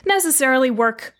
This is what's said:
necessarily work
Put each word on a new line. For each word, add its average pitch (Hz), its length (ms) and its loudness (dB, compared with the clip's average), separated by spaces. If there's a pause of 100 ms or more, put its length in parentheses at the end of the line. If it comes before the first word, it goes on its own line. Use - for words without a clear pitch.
necessarily 277 640 2
work 226 480 -4